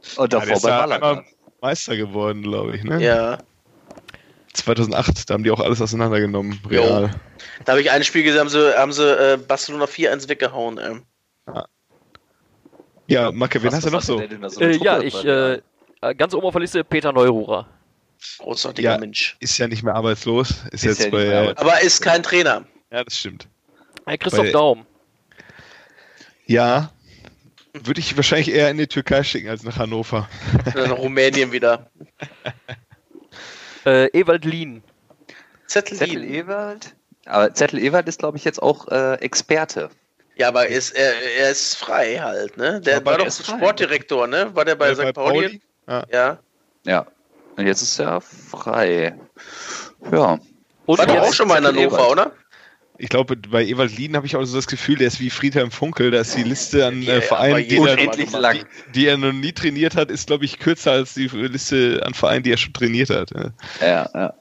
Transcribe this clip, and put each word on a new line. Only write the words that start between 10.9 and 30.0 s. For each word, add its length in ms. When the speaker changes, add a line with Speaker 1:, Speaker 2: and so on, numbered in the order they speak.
Speaker 2:
Ja. 180
Ja, 240
Macke, 320
wen 80
Speaker 1:
Was, 40
Speaker 2:
hast 120
du 60
Speaker 1:
was 0
Speaker 2:
noch 60
Speaker 1:
hat 60
Speaker 2:
so? 140
Speaker 1:
der 80
denn 140
da 80
so 100
eine 100
Speaker 4:
Äh, 40
Speaker 1:
Truppe 120
Speaker 4:
ja, 120
Speaker 1:
bei 80
Speaker 4:
ich, 180
Speaker 1:
Real? 380
Speaker 4:
äh, 80
äh, 60
ganz 200
oben 100
auf 80
der 80
Liste 220
Peter 280
Neururer. 560
Speaker 3:
Großartiger 540
Speaker 2:
Ja, 40
Speaker 3:
Mensch. 420
Speaker 2:
ist 200
ja 80
nicht 160
mehr 120
arbeitslos, 540
ist 20
Speaker 1:
Ist 100
Speaker 2:
jetzt 160
Speaker 1:
ja 60
nicht 60
Speaker 2:
bei 160
Speaker 1:
mehr 140
arbeitslos. 300
Speaker 3:
Aber 100
ist 200
kein 220
Trainer. 420
Speaker 2:
Ja, 120
das 140
stimmt. 300
Speaker 4:
Äh, 100
Christoph 300
Speaker 2:
Bei 40
Speaker 4:
Daum. 340
Speaker 2:
Ja. 440
Würde 260
ich 180
wahrscheinlich 340
eher 200
in 80
die 80
Türkei 360
schicken 260
als 140
nach 140
Hannover. 500